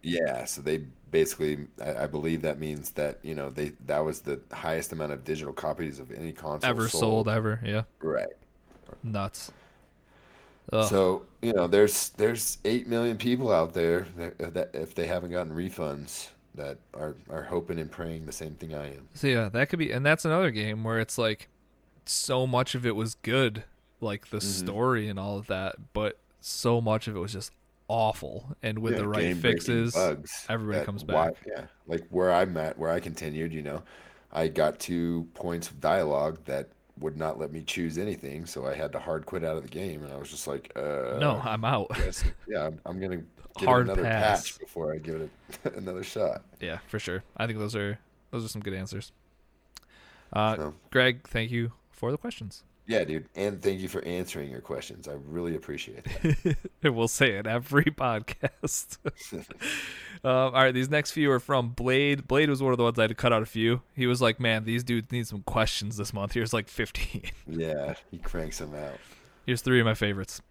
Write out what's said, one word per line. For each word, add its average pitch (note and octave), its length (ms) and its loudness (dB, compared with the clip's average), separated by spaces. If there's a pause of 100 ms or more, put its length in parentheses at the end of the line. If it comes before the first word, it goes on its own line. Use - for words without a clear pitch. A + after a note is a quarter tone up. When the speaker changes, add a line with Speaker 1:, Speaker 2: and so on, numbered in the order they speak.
Speaker 1:
Yeah, D2+ 440 0
so - 160 -8
they D2+ 240 -2 (260)
basically, D2+ 560 2 (160)
I, C#2 200 -2
I D#2 40 -2
believe D2+ 360 -2
that D2+ 140 -2
means D2+ 340 -6
that, D2 300 -4
you D#2 140 -8
know, C#2 140 -6
they, D2 240 -6 (120)
that D2 140 0
was D#2 220 -2
the C#2 180 -4 (140)
highest D#2+ 400 -4
amount D#2 180 -4
of C2+ 140 -8
digital D2+ 260 -6
copies D2+ 480 -6
of B1+ 120 -16
any D#2+ 200 -10
console D2+ 380 -4
Speaker 2:
Ever A2+ 180 0
Speaker 1:
sold. - 140 0
Speaker 2:
sold, A2 280 4
ever, A2 360 0
yeah. G#2+ 180 0 (180)
Speaker 1:
Right. C2+ 260 0 (760)
Speaker 2:
Nuts. G2+ 480 -4 (1200)
Ugh. A2 180 4
Speaker 1:
So, F#2+ 360 4 (160)
you A#2 120 2
know, F2+ 140 4
there's, G2+ 440 6
there's A2+ 520 0
eight B2+ 240 2
million A#2 300 2
people B2 340 2
out E2+ 220 6
there F2 340 2 (100)
that, E2+ 360 -8
that E2+ 200 -2
if D#2+ 220 -6
they E2+ 120 -2
haven't F2 240 -4
gotten E2+ 220 -4
refunds, D#2 760 -6 (260)
that C#2+ 220 -8 (160)
are, D2+ 220 -8 (140)
are D2+ 140 -8
hoping E2+ 360 -4
and D#2 120 -6
praying E2 340 -8
the D2+ 60 -10
same D#2 240 -10
thing D#2+ 200 -12
I D2 120 -8
am. C#2 260 -16
Speaker 2:
So, - 140 -2
yeah, A#2 220 2
that A#2+ 200 0
could F3 100 -2
be, D#3 120 0
and B2+ 140 0
that's D#3 200 4
another E3 260 2
game G#2+ 320 -2
where A2+ 160 0
it's - 180 -2
like, A2 300 0 (580)
so C3 420 0
much B2+ 280 2
of B2 100 -2
it A2+ 100 4
was A2 200 -2
good, A2+ 480 2 (380)
like G#2 280 -6
the A2 80 -4
Speaker 1:
Mm-hmm. G2+ 120 -2 (180)
Speaker 2:
story A2 420 2
and G2 100 -4
all G2+ 180 -4
of G#2 100 -10
that, - 460 -4
but G#2 240 0 (240)
so A#2 400 2
much A2 260 0
of A2 80 -6
it F#2+ 40 -4
was G2 140 -4
just G2 180 -8 (360)
awful. A2 760 -2
And A2 160 -2
with A2+ 140 2
Speaker 1:
Yeah, A2 60 0
Speaker 2:
the G#2 80 0
right G#2 140 2
Speaker 1:
game-breaking F2 340 4
Speaker 2:
fixes, A#2 380 2
Speaker 1:
bugs D#2+ 560 0
Speaker 2:
everybody G#2+ 300 0
Speaker 1:
that D2 60 0
Speaker 2:
comes G2+ 180 -6
Speaker 1:
why D#2+ 240 4
Speaker 2:
back. - 80 -2 (100)
Speaker 1:
Yeah, G2+ 200 -8 (220)
like E2 220 -2
where F#2 240 4
I'm F2+ 240 4
at, D#2 200 -2
where E2 140 0
I F2 80 2
continued, D#2+ 540 -4
you D#2 80 -6
know, D2 220 -6 (480)
I D#2+ 160 2
got D2+ 320 2
two E2+ 540 -2
points E2+ 360 -4
of D2 120 -18
dialogue D#2 640 2
that C#2 240 -4 (300)
would D2+ 160 -4
not D#2 240 -4
let D2+ 140 -4
me D#2+ 100 -8
choose E2 340 -4
anything, E2 480 -6
so C#2 200 -8
I C2+ 80 -2
had D2+ 200 -4
to C2+ 60 -4
hard D#2 260 -4
quit F2+ 200 -4
out D#2+ 100 -2
of D2+ 80 -6
the B1+ 60 -12
game, D#2+ 340 -6
and C#2+ 80 -10
I C#2 60 -8
was C#2+ 120 -10
just - 180 -10
like, C#2+ 280 -6
"Uh, C2+ 440 -2
Speaker 2:
No, C#3 240 2
I'm A2 200 -2
out." A2+ 320 0
Speaker 1:
guess, - 280 0 (240)
yeah, F2+ 180 -2
I'm, D#2+ 200 -6
I'm F#2 140 -6
gonna F#2 220 -4 (360)
give B2+ 100 2
Speaker 2:
Hard B2 200 8
Speaker 1:
it - 40 0
another F#2+ 120 4
Speaker 2:
pass. G#2+ 380 4 (100)
Speaker 1:
patch - 80 -14
before D#2 340 -4
I D#2 40 -4
give D#2+ 240 -6
it - 520 -8
<laughs> - 20 -10
another F#2 280 -6
shot. - 400 -2 (160)
Speaker 2:
Yeah, E2 280 -6
for G#2+ 120 -4
sure. F2+ 240 -4 (140)
I G#2+ 100 -2
think A2 120 -4
those G#2 160 -2
are, G2+ 240 -2 (320)
those A2+ 120 -4
are A2 60 -8
some G#2+ 120 -8
good G2+ 120 -6
answers. F#2+ 380 -8 (1200)
Uh, G#2+ 240 2
Speaker 1:
So. D2+ 160 -4 (180)
Speaker 2:
Greg, B2+ 360 2
thank A2+ 240 -2
you A#2+ 200 -2 (180)
for - 220 -4
the D3 60 -2
questions. - 460 -10 (220)
Speaker 1:
Yeah, - 180 2
dude, D#2 320 -4
and G2 260 -2
thank G2 200 2
you F#2 60 -6
for E2+ 160 -4
answering F2 460 -4
your B1 120 -10
questions. - 460 -10
I C#2+ 60 -8 (140)
really E2+ 280 -2
appreciate - 500 -10
that. D#3 520 2 (140)
Speaker 2:
<laughs> - 120 -18
And C3+ 120 4
we'll A2+ 140 2
say C3+ 220 4
it G2+ 160 -2
every B2 360 4
<laughs> - 20 6
podcast. - 1160 -2
<laughs> - 420 -8 (760)
Um, C3 100 2
all B2+ 200 4
right, C3 220 6
these B2+ 160 2
next D3+ 220 2
few D3 200 4
are B2+ 80 6
from B2+ 300 2
Blade. C3+ 580 4
Blade C#3+ 220 6
was C#3 120 2
one C3 120 6
of A#2+ 40 2
the B2 60 6
ones A#2 160 4
I A2+ 40 8
had A2 60 6
to A#2+ 60 -2
cut B2 160 4
out A2+ 100 6
a A2 40 0
few. A2+ 380 2 (120)
He B2+ 100 2
was B2 160 4
like, A2+ 160 4
"Man, A2 280 2
these A#2 180 0
dudes A#2+ 300 -2
need A#2+ 140 0
some G2+ 160 -8
questions - 520 0
this G2+ 180 -4
month." G2+ 200 -4
Here's, A2+ 180 0
like, A2 160 0
fifteen. - 680 -4
<laughs> - 100 -18
Speaker 1:
Yeah, D2+ 460 -2 (180)
he F2+ 60 -12
cranks E2 420 -6
them D2 160 -8
out. D2 240 -8 (460)
Speaker 2:
Here's B2 160 0
three B2+ 180 6
of A#2 60 6
my A2 80 4
favorites. G2 580 -2